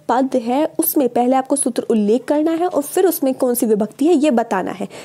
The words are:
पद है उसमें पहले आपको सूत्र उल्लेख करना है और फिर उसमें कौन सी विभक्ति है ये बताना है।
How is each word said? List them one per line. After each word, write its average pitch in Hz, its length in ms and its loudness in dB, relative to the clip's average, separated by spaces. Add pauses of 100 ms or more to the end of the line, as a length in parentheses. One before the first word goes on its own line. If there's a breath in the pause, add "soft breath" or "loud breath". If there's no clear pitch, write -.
पद 262 360 0
है 254 200 0 (140)
उसमें 311 300 0
पहले 247 280 0
आपको 262 200 -2
सूत्र 247 340 -4
उल्लेख 220 340 2
करना 311 280 0
है 330 140 -2
और 285 180 -2
फिर 381 220 0
उसमें 269 280 0
कौन 254 200 0
सी 240 120 -2
विभक्ति 214 400 0
है 349 80 4
ये 302 180 4
बताना 208 400 0
है। 190 160 -10 (160 loud breath)